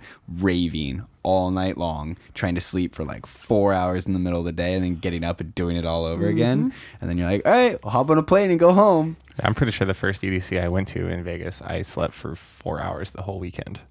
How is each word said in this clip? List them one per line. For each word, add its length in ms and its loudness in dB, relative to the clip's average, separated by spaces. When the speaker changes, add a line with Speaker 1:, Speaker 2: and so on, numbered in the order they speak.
Speaker 1:
raving 760 0
all 280 2
night 260 -2
long, 400 -6
trying 220 -2
to 60 -2
sleep 340 -4
for, 80 -6
like, 240 -10
four 460 2
hours 340 0
in 60 0
the 60 0
middle 200 0
of 60 -4
the 60 -4
day 220 -2
and 100 0
then 120 -2
getting 280 -4
up 160 -2
and 140 -10
doing 220 -2
it 100 -2
all 180 -2
over 220 -2
again. 460 2
Speaker 2:
Mm-hmm. 60 -14
Speaker 1:
And 100 -6
then 100 0
you're 100 0
like, 160 0
"All 60 6
right, 320 6
I'll 80 -8
hop 180 2
on 80 6
a 60 4
plane 260 4
and 100 4
go 140 10
home." 440 4
Speaker 3:
I'm 100 2
pretty 180 2
sure 160 -2
the 60 0
first 300 -2
E 80 -2
D 80 0
C 200 -2
I 80 0
went 220 0
to 180 -4
in 160 -4
Vegas, 380 -8
I 220 -6
slept 320 -4
for 200 -10
four 460 -8
hours 300 -8
the 100 -12
whole 180 -8
weekend. 400 -10